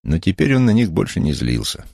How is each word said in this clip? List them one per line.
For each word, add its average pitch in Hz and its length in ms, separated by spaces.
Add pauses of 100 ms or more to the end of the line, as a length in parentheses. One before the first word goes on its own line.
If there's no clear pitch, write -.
Но 80 160
теперь 135 380
он 127 80
на 117 60
них 107 220
больше - 280
не 76 140
злился. 60 600